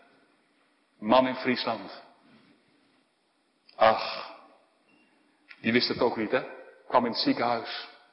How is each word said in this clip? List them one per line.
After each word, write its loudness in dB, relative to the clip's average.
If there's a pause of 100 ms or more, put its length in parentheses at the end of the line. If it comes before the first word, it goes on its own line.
(1000)
Een -8
man 6
in -2
Friesland. -4 (1700)
Ach, 2 (1300)
die -2
wist 2
het -4
ook 0
niet, -4
hè? -2 (440)
Kwam 4
in -2
het -6
ziekenhuis. -2 (240)